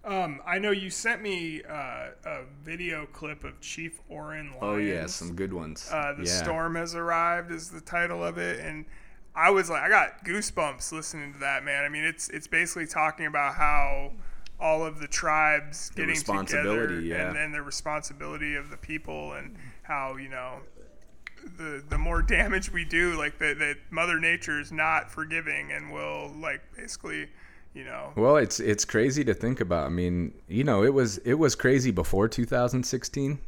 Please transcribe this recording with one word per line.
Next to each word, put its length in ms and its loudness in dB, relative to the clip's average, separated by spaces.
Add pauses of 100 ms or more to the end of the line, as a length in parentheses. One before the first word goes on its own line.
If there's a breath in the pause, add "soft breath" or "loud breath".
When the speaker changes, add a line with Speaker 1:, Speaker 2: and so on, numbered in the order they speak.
Speaker 1:
Um, 420 -2
I 120 0
know 120 0
you 180 0
sent 320 -2
me, 440 -4
uh, 440 -8 (160)
a 180 -8 (220)
video 420 -6
clip 380 -12
of 160 -12
Chief 480 -10
Orin 440 -10
Lyons. 100 -16
Speaker 2:
Oh, 160 2
yeah, 280 0
some 300 -6
good 160 -2
ones. 400 -8
Speaker 1:
Uh, 240 0
The 80 -6
Speaker 2:
Yeah. 180 0
Speaker 1:
Storm 340 0
Has 180 -4
Arrived 580 2
is 180 -10
the 120 -14
title 420 0
of 140 -2
it. 220 -2
And 260 -8 (480 soft breath)
I 160 8
was 180 6
like, 140 0
I 60 2
got 360 6
goosebumps 640 -2
listening 440 -8
to 60 -16
that, 240 0
man. 200 0
I 40 0
mean, 160 -2
it's, 260 -2
it's 160 -8
basically 400 0
talking 400 0
about 300 0
how 560 6 (460 loud breath)
all 280 2
of 140 -6
the 80 -6
tribes 800 2
Speaker 2:
The 60 -10
Speaker 1:
getting 140 0
Speaker 2:
responsibility, 840 0
Speaker 1:
together 80 -2
Speaker 2:
yeah. 260 -2
Speaker 1:
and, 80 -4
and 180 -2
the 80 -2
responsibility 920 -4
of 160 -4
the 80 -10
people 560 -6
and 200 -10 (280 loud breath)
how, 340 -4
you 140 -10
know, 300 -8 (1000)
the, 300 -8
the 100 0
more 240 4
<laughs> 0 -
damage 500 4
we 120 -2
do, 340 2
like, 200 -4
that, 200 0
that 180 0 (140)
Mother 300 0
Nature 400 0
is 120 -10
not 380 2
forgiving 640 -4
and 200 -8
will, 480 -6
like, 200 -6 (160)
basically, 520 -8 (460 soft breath)
you 100 -12
know. 320 -10
Speaker 2:
Well, 220 8
it's, 200 2
it's 260 2
crazy 400 2
to 100 2
think 260 -2
about. 260 2
I 40 -2
mean, 420 0 (160)
you 160 2
know, 180 6
it 120 8
was, 240 4
it 160 2
was 200 4
crazy 360 4
before 360 4
two 200 0
thousand 380 2
sixteen 640 -2